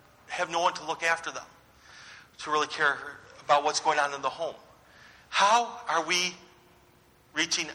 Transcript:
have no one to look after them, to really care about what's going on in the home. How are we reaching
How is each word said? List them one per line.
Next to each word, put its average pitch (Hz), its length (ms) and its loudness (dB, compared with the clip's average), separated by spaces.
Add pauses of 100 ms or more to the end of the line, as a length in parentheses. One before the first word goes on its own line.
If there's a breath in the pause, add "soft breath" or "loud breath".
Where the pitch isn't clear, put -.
(280)
have 180 220 -4
no 170 100 0
one 175 140 2
to 156 120 -12
look 156 160 -6
after 165 280 0
them, 131 140 -12 (960 loud breath)
to 156 120 -8
really 151 180 2
care 143 280 2 (480)
about 147 180 6
what's 151 180 0
going 156 180 4
on 143 160 2
in 139 80 -8
the 135 80 -2
home. 156 240 -6 (760 loud breath)
How 220 400 4 (180)
are 160 200 2
we 180 280 -2 (1000)
reaching 165 400 -2